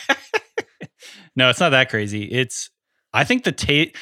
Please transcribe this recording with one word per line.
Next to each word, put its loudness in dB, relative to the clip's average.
<laughs> 2
No, 4
it's -2
not 4
that 4
crazy. -4
It's, -4
I 2
think 0
the 0
Ta-, 0